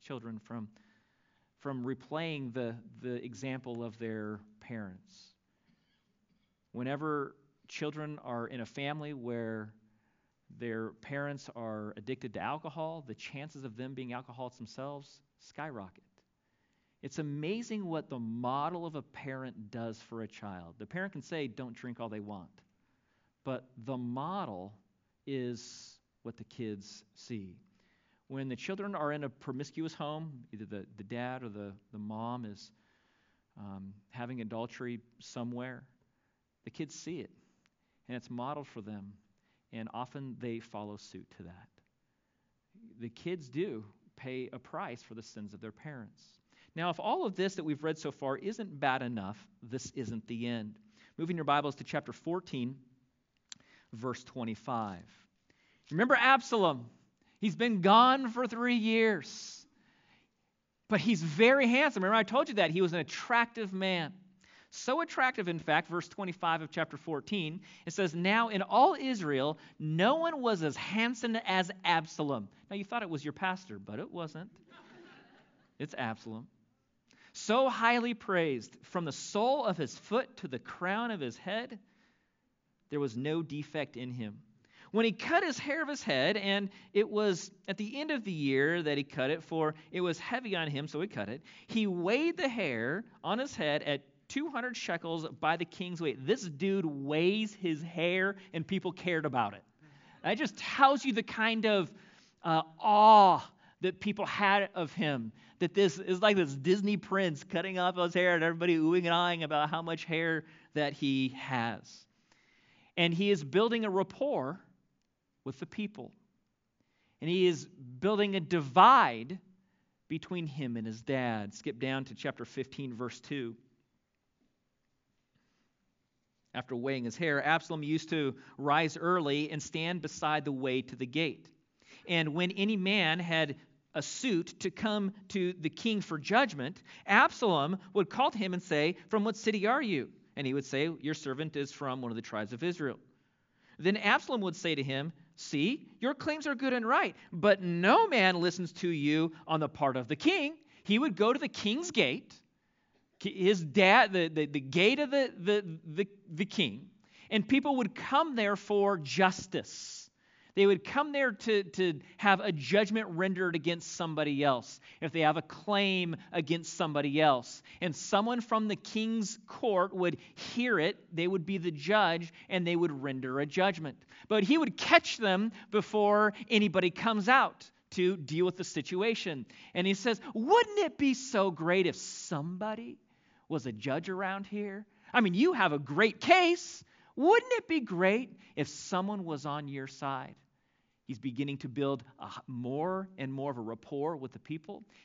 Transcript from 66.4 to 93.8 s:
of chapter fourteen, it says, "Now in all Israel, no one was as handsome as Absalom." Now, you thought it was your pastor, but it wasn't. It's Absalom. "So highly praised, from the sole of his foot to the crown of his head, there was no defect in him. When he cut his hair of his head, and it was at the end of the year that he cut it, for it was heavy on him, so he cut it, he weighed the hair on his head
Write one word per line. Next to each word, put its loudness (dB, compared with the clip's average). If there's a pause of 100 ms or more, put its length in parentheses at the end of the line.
of -10
chapter -4
fourteen, -6 (260)
it -8
says, 0
"Now 2
in -2
all 6
Israel, 0 (220)
no 2
one -2
was 0
as -2
handsome -2
as 0 (120)
Absalom." 0 (220)
Now, -8
you -6
thought -6
it -8
was -6
your -6
pastor, -6
but -10
it -10
wasn't. -12 (1300)
It's -10
Absalom. -8 (840)
"So 2
highly 2
praised, 0
from -4
the -4
sole 0
of 0
his -4
foot -4
to -10
the -6
crown -4
of -6
his -4
head, -8 (1120)
there -4
was -2
no -2
defect -8
in -8
him. -8 (500)
When 2
he 2
cut 0
his -2
hair -4
of -4
his -8
head, 2
and -2 (240)
it 4
was 0 (180)
at -4
the -8
end -6
of -2
the -6
year 2
that 0
he -2
cut -2
it, -2
for -2 (180)
it -4
was -2
heavy -6
on -2
him, -6
so -6
he -2
cut -8
it, -10 (260)
he 0
weighed 0
the 0
hair -2 (180)
on -2
his -6
head 0